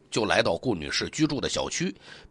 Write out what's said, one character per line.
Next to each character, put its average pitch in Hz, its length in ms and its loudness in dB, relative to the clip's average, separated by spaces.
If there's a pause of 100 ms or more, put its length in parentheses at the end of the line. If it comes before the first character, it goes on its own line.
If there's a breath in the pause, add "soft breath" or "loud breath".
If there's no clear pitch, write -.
(100)
就 117 140 0
来 95 180 4
到 104 140 2
顾 120 180 0
女 76 160 -6
士 - 200 -2
居 151 160 0
住 147 140 0
的 78 80 0
小 71 200 -2
区， - 260 -2 (360 loud breath)